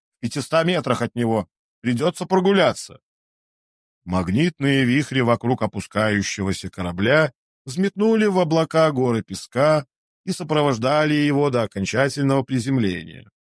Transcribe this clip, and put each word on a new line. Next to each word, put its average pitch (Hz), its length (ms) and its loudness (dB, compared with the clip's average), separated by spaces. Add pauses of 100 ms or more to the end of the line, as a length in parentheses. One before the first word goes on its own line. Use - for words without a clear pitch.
(160)
в - 40 -20
пятиста 147 440 -2
метрах 151 380 0
от 117 120 -4
него. 113 340 0 (340)
Придётся 131 420 -2
прогуляться». 185 760 2 (1080)
Магнитные 131 800 2
вихри 131 340 0
вокруг 120 400 0
опускающегося 101 1120 -2
корабля 104 640 0 (320)
взметнули 202 580 0
в 196 140 2
облака 160 520 2
горы 123 320 0
песка 143 640 -2 (380)
и 185 80 -4
сопровождали 151 800 0
его 147 380 2
до 120 140 0
окончательного 135 760 0
приземления. 107 880 -4 (160)